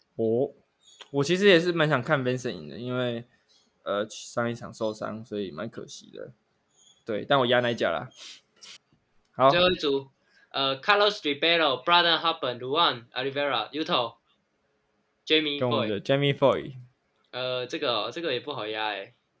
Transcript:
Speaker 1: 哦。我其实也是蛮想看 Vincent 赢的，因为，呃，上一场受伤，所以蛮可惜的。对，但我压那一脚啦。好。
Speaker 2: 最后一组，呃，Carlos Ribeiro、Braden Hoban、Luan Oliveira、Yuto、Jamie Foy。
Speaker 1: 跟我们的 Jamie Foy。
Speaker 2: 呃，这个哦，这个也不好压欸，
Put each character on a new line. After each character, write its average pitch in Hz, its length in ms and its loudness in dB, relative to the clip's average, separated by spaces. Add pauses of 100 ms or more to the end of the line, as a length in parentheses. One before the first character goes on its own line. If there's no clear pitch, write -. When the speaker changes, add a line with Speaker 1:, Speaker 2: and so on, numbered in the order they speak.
(160)
Speaker 1:
哦。 117 380 0 (560)
我 139 140 0
其 175 120 0
实 196 100 2
也 185 120 10
是 175 140 0
蛮 160 160 2
想 135 140 2
看 143 200 0
Vincent 127 280 -2
赢 80 180 -10
的， 71 80 -14
因 123 200 -8
为， 120 280 -4 (580)
呃， 101 260 -2
上 - 420 -6
一 117 40 -6
场 104 180 -14
受 110 200 -4
伤， 107 320 -8
所 104 160 -8
以 95 100 -6
蛮 85 180 -10
可 - 180 -14
惜 - 260 -18
的。 52 200 -14 (720)
对， 107 200 -4
但 139 140 4
我 127 80 4
压 123 140 4
那 120 100 0
一 117 40 -2
脚 113 160 0
啦。 85 180 -4 (1200)
好。 131 160 4
Speaker 2:
最 165 100 6
后 180 120 4
一 185 40 2
组， 139 340 -2 (420)
呃， 135 300 -2
Carlos 208 400 4
Ribeiro、 147 640 2
Braden 170 360 4
Hoban、 143 400 -2
Luan 131 540 0
Oliveira、 135 580 -4
Yuto、 147 460 -2 (1120)
Jamie 151 300 2
Foy。 143 40 -8
Speaker 1:
跟 127 100 0
我 135 100 2
们 110 80 0
的 101 120 -2
Jamie 139 340 2
Foy。 120 400 2 (560)
Speaker 2:
呃， 127 360 -6
这 160 120 -6
个 135 160 0
哦， 107 160 -2
这 165 100 -10
个 165 120 -2
也 120 80 -2
不 143 120 -8
好 113 140 -6
压 107 220 -4
欸， 101 260 -8 (260)